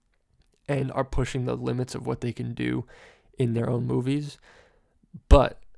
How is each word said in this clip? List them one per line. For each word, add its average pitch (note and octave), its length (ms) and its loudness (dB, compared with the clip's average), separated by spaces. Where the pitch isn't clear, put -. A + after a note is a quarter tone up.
and C3 240 -2
are C3+ 140 -4
pushing B2+ 400 -2
the B2 100 -2
limits B2 400 -4
of B2+ 100 -10
what B2+ 160 -6
they A#2+ 120 -4
can A#2+ 200 -8
do B2 320 -4
in A#2+ 160 0
their A#2 160 -2
own B2 160 -2
movies. C3+ 520 -4
But - 320 8